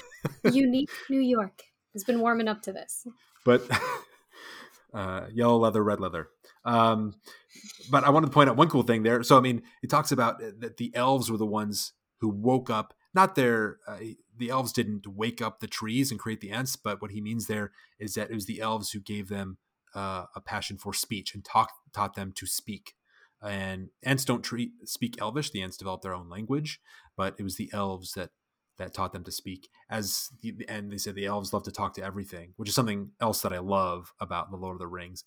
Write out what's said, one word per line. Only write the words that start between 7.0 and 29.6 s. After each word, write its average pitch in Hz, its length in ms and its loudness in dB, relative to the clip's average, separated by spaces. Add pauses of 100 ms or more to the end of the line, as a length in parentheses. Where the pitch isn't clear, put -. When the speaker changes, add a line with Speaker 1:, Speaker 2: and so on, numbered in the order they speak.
Speaker 1:
but 131 160 6
I 143 60 8
wanted 156 160 8
to 131 60 -2
point 143 180 8
out 113 60 2
one 160 120 8
cool 131 140 6
thing 113 220 4
there. 117 180 6
So, 131 160 10
I - 20 12
mean, 123 220 2 (200)
it 127 80 -8
talks 151 200 4
about 117 300 2 (200)
that 113 160 -10
the 120 180 -6
elves 123 360 2
were 110 80 0
the 107 80 2
ones 104 460 -2 (260)
who 110 100 0
woke 117 400 2
up. 110 260 -2 (200)
Not 185 220 4
their, 113 500 2
uh, 104 120 -12 (380)
the 120 140 -4
elves 131 220 0
didn't 104 340 -2
wake 107 340 -4
up 110 200 -4
the 107 80 -8
trees 123 420 -2
and 107 80 -4
create 110 220 -6
the 98 100 -12
Ents, 127 240 -4
but 101 260 -6
what 104 120 -8
he 107 80 -8
means 107 260 -4
there 104 240 -4 (300)
is 104 140 -8
that 104 160 -4
it 113 40 -6
was 101 120 -6
the 110 140 -8
elves 110 300 -2
who 104 100 -8
gave 104 280 -8
them, 98 300 -8 (360)
uh, 95 400 -6
a 98 60 -12
passion 104 360 -8
for 101 160 -10
speech - 420 -6
and 101 100 -14
talk, - 280 2 (200)
taught 101 220 -4
them 95 180 -8
to - 140 -12
speak. - 480 -8 (460)
And 95 500 -6 (120)
Ents 131 220 0
don't 123 180 0
treat, 120 300 -6 (140)
speak - 340 -6
Elvish. 120 300 -4
The 95 120 -6
Ents 92 140 -10
developed 95 260 -8
their 95 120 -6
own 87 140 -12
language, 127 520 -6 (360)
but 95 220 -4
it 104 40 -8
was 95 140 -6
the - 160 -8
elves 95 400 -6
that, 90 180 -8 (480)
that 92 160 -12
taught 92 180 -4
them 90 100 -10
to 85 80 -16
speak. - 380 -12 (200)